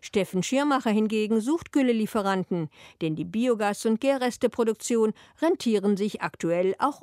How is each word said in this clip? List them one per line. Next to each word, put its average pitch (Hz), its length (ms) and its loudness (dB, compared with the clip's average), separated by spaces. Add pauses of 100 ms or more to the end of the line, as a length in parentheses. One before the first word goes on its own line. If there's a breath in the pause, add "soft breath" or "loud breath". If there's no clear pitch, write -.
Steffen 185 420 -2
Schirmacher 269 460 0
hingegen 214 500 0
sucht 277 320 -2
Güllelieferanten, 196 960 0 (340 loud breath)
denn 160 140 -2
die - 80 -4
Biogas- 214 640 -2
und 220 160 0
Gärresteproduktion 233 1120 0 (280 loud breath)
rentieren 214 540 2
sich 202 260 -2
aktuell 175 580 0
auch 277 240 -2